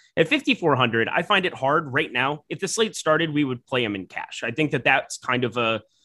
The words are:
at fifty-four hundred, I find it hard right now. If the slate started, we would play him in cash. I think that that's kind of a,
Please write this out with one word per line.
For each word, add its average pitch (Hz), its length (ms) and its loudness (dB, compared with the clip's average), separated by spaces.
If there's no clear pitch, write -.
at 160 120 4
fifty-four 254 480 2
hundred, 113 340 2
I 170 140 0
find 190 220 2
it 175 80 -4
hard 143 380 -2
right 147 220 -2
now. 135 340 -2
If 156 120 -10
the 190 80 -6
slate 214 280 -2
started, 160 380 2
we 147 100 2
would 127 220 -4
play 127 180 0
him 107 120 0
in 92 100 -6
cash. - 380 -12
I 120 80 -4
think 147 200 0
that 139 140 -2
that's 143 320 2
kind 123 260 -2
of 117 140 -2
a, 113 240 2